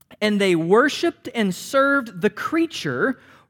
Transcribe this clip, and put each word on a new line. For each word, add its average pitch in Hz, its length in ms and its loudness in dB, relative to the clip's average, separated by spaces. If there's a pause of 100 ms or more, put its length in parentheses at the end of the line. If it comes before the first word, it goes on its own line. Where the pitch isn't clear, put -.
(220)
and 208 180 0
they 196 140 2
worshiped 226 800 2
and 202 220 0
served 269 640 0
the 208 80 2
creature 226 920 -2 (300)